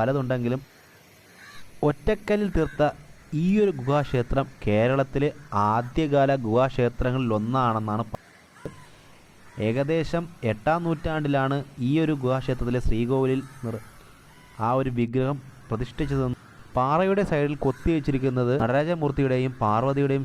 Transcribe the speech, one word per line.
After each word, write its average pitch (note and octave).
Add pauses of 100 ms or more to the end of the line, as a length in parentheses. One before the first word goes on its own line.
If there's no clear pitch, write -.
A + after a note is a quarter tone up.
പലതുണ്ടെങ്കിലും B2+ (1300)
ഒറ്റക്കല്ലിൽ G#3
തീർത്ത D3+ (580)
ഈ F3 (140)
ഒരു G3
ഗുഹാക്ഷേത്രം C3 (160)
കേരളത്തിലെ C3+ (440)
ആദ്യകാല C3+ (140)
ഗുഹാക്ഷേത്രങ്ങളിലൊന്നാണെന്നാണ് A#2+
പ-, - (1500)
ഏകദേശം D3+ (260)
എട്ടാം D3+
നൂറ്റാണ്ടിലാണ് C#3+ (320)
ഈ - (140)
ഒരു D#3
ഗുഹാക്ഷേത്രത്തിലെ B2
ശ്രീകോവിലിൽ C3 (240)
നിർ-, A2 (840)
ആ - (100)
ഒരു C3
വിഗ്രഹം C3 (300)
പ്രതിഷ്ഠിച്ചതെന്ന്. B2+ (380)
പാറയുടെ F3+
സൈഡിൽ D3 (120)
കൊത്തിവെച്ചിരിക്കുന്നത് C3 (100)
നടരാജമൂർത്തിയുടെയും C3+
പാർവതിയുടെയും C3+